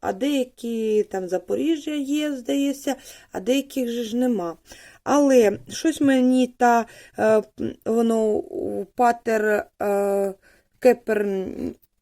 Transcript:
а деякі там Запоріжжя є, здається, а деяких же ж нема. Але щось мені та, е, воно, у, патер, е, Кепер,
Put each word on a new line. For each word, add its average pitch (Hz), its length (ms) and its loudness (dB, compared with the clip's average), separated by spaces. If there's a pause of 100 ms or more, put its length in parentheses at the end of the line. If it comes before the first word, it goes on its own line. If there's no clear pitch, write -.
а - 120 -4
деякі 226 880 -2
там 190 240 -6
Запоріжжя 269 680 -4
є, 294 380 -2
здається, 277 600 -2 (360)
а - 80 -8
деяких 254 500 -2
же 240 140 -6
ж 220 140 -6
нема. 202 400 -2 (460)
Але 254 560 4 (100)
щось - 320 -2
мені 254 460 4
та, 233 380 2 (340)
е, 214 220 4 (440)
воно, 226 480 0
у, 202 520 -6
патер, 226 840 0 (140)
е, 196 520 0 (460)
Кепер, 226 420 2 (800)